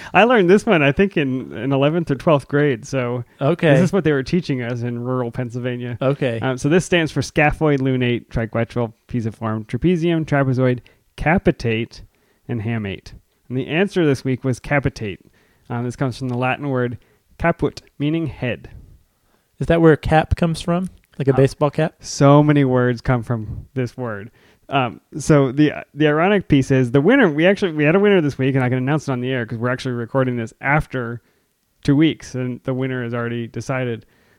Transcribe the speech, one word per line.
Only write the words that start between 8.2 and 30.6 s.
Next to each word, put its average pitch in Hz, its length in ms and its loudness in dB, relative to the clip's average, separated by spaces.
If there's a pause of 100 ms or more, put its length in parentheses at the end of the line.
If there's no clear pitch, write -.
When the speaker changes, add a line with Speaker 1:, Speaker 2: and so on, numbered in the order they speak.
Speaker 1:
triquetral, 117 680 -4 (140)
pisiform, 110 600 -4
trapezium, 165 580 0
trapezoid, 131 540 0 (360)
capitate, 120 880 -2 (440)
and 120 140 -6
hamate. 107 520 -6 (340)
And 123 100 -6
the 135 100 -4
answer 175 380 0
this 139 200 0
week 131 180 -4
was 131 160 -2
capitate. 123 680 -4 (440)
Um, 120 160 -4
this 120 100 -6
comes 131 220 -4
from 135 120 -8
the 120 80 -4
Latin 131 320 -4
word 123 280 -2 (400)
caput, - 440 -2 (180)
meaning 156 280 -2
head. 117 420 -8 (920)
Speaker 2:
Is 135 80 -4
that 165 140 4
where 160 140 8
cap - 400 0
comes 165 260 -2
from? 180 280 -4 (280)
Like 135 120 0
a 135 40 4
Speaker 1:
Uh, 131 40 4
Speaker 2:
baseball 139 340 2
cap? 156 300 -2
Speaker 1:
so 143 420 6
many 147 220 4
words 123 340 0
come 123 240 0
from 107 520 -6
this 127 200 -4
word. 113 340 -10 (400)
Um, 123 320 -4 (180)
so 139 320 2
the, 143 220 0 (200)
the 147 140 0
ironic 175 400 0
piece 139 240 2
is 131 200 2
the 139 100 4
winner, 220 280 4
we 151 160 0
actually, 190 280 2
we 151 100 -2
had 151 120 4
a 196 40 4
winner 202 220 4
this 147 160 -2
week, 131 180 0
and 131 80 2
I 127 60 0
can 127 80 0
announce 139 320 -2
it - 20 -2
on 123 80 -4
the 123 100 -6
air 127 160 -4
'cause 117 120 -10
we're 120 120 -4
actually 127 260 -6
recording 123 420 -2
this 113 240 -8